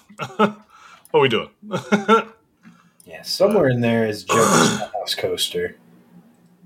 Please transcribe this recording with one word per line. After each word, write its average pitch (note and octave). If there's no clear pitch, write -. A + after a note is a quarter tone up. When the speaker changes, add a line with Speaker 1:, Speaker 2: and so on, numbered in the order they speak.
Speaker 1:
<laughs> G#3
What D#3+
are C#3+
we C3
doing? G2
<laughs> G#3
Speaker 2:
Yeah, -
somewhere F#3
in A#2+
there A#2
is G#2
Joker's A2
Speaker 1:
<clears throat> -
Speaker 2:
House -
Coaster. F2